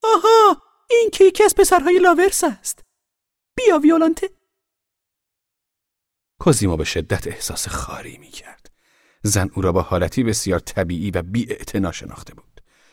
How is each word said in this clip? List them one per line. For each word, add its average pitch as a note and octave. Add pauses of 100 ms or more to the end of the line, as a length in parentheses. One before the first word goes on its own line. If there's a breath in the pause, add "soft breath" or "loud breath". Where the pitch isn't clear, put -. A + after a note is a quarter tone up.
«آها، A4 (280)
این A#4
که -
یکی F#4+
از G4+
پسرهای F4+
لاورس F4+
است. - (720)
بیا G4+
ویولانته.» D#4+ (2000)
کوزیمو G2+
به D#2
شدت -
احساس -
خاری -
می‌کرد. - (520)
زن G2+
او G2
را F#2
با F2+
حالتی F2+
بسیار G2
طبیعی F2+
و F2+
بی‌اعتنا F#2+
شناخته -
بود، - (320)